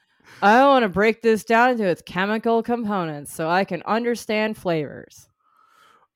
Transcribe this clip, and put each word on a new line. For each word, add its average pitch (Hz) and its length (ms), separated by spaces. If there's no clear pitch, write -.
"I 226 240
wanna 262 220
break 196 340
this 220 220
down 233 280
into 220 140
its 165 160
chemical 220 600
components 196 680
so 160 160
I 185 160
can 180 180
understand 220 720
flavors." - 720